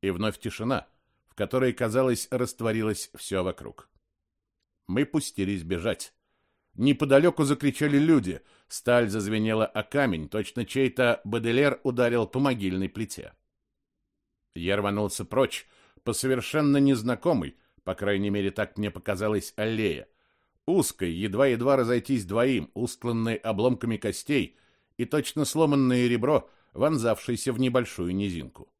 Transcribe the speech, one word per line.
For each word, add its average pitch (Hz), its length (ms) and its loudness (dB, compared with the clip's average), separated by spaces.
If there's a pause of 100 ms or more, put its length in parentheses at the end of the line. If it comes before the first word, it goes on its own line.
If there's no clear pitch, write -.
И 98 80 -2
вновь 101 300 -2
тишина, 120 480 -4 (400)
в - 80 -20
которой, 127 380 0
казалось, 123 580 0
растворилось 110 840 -2
все 95 280 -4
вокруг. - 460 -8 (960)
Мы 117 180 0
пустились 98 580 -4
бежать. 90 500 -4 (600)
Неподалеку 143 680 4
закричали 143 560 2
люди. 131 420 4 (260)
Сталь 120 420 2
зазвенела 110 560 0
о 107 180 -4
камень, 95 440 0
точно 107 380 -4
чей-то 127 580 2
Боделер 117 600 0
ударил 120 420 2
по 127 140 -6
могильной 98 500 0
плите. - 440 -10 (1200)
Я 90 220 -2
рванулся 101 460 -2
прочь, - 440 -2 (360)
по 120 100 -4
совершенно 139 640 0
незнакомой, 123 800 2 (260)
по 92 100 -6
крайней 101 360 0
мере, 101 220 0
так - 260 -6
мне 104 120 -2
показалось, 101 680 -4
аллее, 107 520 -2 (580)
Узкой, 156 460 0
едва-едва 117 640 2
разойтись 120 500 0
двоим, 110 480 0
устланной 113 640 -4
обломками 113 640 -2
костей 113 600 -4 (400)
и 120 80 -2
точно 147 400 -2
сломанное 135 640 2
ребро, 120 420 0 (240)
вонзавшееся 123 800 0
в 113 60 -4
небольшую 120 560 0
низинку. 92 640 -6